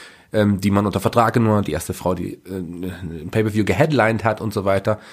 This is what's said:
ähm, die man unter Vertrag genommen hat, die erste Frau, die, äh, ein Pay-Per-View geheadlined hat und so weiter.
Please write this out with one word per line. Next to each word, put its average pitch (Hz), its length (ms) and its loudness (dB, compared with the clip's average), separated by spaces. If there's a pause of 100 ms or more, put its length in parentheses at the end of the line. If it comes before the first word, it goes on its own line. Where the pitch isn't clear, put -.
(340)
ähm, 104 260 4
die 101 100 2
man 101 160 4
unter 95 140 0
Vertrag 117 320 2
genommen 110 240 4
hat, 104 100 0
die 76 60 -4
erste 82 220 -6
Frau, 90 200 -2
die, 90 200 -6
äh, 95 240 -12
ein 87 720 -10
Pay-Per-View 107 320 0
geheadlined 110 580 2
hat 110 200 -2
und 104 100 -4
so 98 140 -2
weiter. 98 340 0 (120)